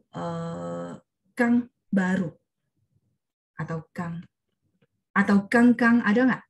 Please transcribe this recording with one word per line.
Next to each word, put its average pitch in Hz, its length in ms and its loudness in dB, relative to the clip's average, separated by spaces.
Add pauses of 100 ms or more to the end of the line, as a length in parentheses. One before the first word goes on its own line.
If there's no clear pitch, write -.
(160)
eh, 170 800 -10 (400)
kang 240 320 2 (240)
baru. 185 400 -2 (1300)
Atau 160 320 -10
kang. 170 320 -10 (880)
Atau 202 400 2
kang 240 240 6
kang, 240 280 4
ada 208 200 2
nggak, 262 260 0